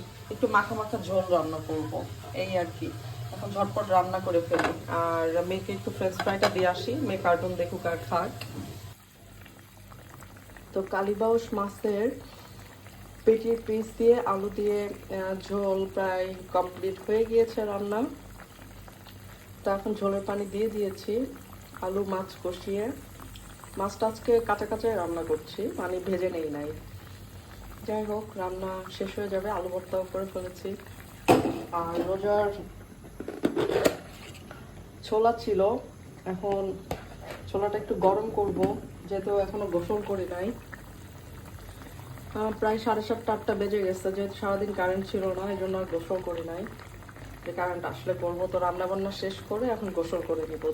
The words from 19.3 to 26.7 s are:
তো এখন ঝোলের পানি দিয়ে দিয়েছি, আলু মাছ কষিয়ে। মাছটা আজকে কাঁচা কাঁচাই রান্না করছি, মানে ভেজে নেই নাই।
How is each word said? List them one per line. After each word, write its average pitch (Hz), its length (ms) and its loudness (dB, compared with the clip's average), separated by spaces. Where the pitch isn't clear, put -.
তো 202 60 2
এখন 202 240 2
ঝোলের 196 320 2
পানি 202 200 0
দিয়ে 208 240 0
দিয়েছি, 208 560 0
আলু 190 220 0
মাছ 190 400 -2
কষিয়ে। 202 480 -2
মাছটা 196 300 0
আজকে 226 340 6
কাঁচা 208 260 2
কাঁচাই 220 300 2
রান্না 170 260 0
করছি, 160 460 -2
মানে 180 280 0
ভেজে 185 240 2
নেই 160 200 -2
নাই। 147 220 -4